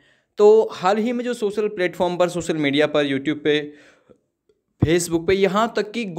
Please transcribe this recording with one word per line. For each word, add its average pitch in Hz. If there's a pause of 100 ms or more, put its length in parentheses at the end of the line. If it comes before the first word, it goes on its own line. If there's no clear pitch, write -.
(380)
तो 214
हाल 190
ही 220
में 240
जो 240
सोशल 214
प्लेटफॉर्म 180
पर, 180
सोशल 170
मीडिया 147
पर, 147
YouTube 147
पे, 147 (1120)
Facebook 165
पे, 190
यहाँ 196
तक 208
कि 208